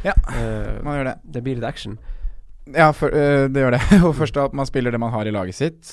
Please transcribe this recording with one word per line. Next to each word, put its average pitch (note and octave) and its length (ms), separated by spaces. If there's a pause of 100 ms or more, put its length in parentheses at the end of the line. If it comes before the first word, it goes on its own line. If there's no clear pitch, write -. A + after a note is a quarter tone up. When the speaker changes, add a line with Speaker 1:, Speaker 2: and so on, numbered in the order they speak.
Speaker 1:
Ja, G3+ 100 (160)
Speaker 2:
Eh, G#2+ 540
Speaker 1:
man D3 160
gjør C#3 60
det. - 140 (120)
Speaker 2:
det A#2+ 140
blir C3 100
litt A#2+ 100
action. A2 320 (800)
Speaker 1:
Ja, D#3 160
for, D3 160
eh, C#3+ 400
det C3+ 160
gjør B2+ 80
det. B2 100
<laughs> F#3+ 240
Og D#3 120
først D3+ 160
da C#3 140
at C#3 60
man C#3 140
spiller B2 240
det A#2 80
man A#2 140
har G#2+ 120
i G#2+ 60
laget F#2+ 240
sitt, E3 260 (120)